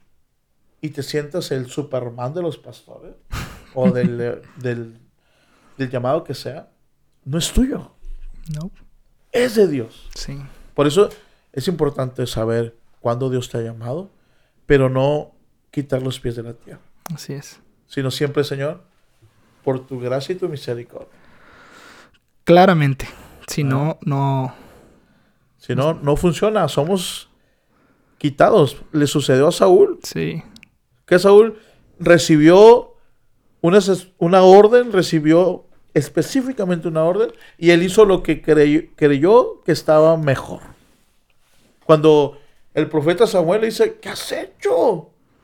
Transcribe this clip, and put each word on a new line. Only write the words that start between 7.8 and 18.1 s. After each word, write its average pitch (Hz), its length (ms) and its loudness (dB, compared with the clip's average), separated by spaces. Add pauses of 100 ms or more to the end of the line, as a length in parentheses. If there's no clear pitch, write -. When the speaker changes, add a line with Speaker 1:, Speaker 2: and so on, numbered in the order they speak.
Speaker 2:
No. 165 160 -14 (600)
Speaker 1:
Es 240 240 -2
de 208 120 4
Dios. 127 480 -8
Speaker 2:
Sí. 139 240 -14 (340)
Speaker 1:
Por 143 140 2
eso 190 220 2 (420)
es 135 160 -10
importante 143 600 -6
saber 113 500 -6 (240)
cuándo 123 280 -4
Dios 127 200 -6
te - 80 -10
ha 120 40 -8
llamado, 117 480 -12 (560)
pero 135 240 2
no 139 420 -2 (400)
quitar 139 300 -6
los 131 180 -8
pies 120 160 -10
de 117 80 -14
la 117 100 -16
tierra. - 280 -20 (320)
Speaker 2:
Así - 200 -14
es. - 260 -20 (280)
Speaker 1:
Sino 131 240 -6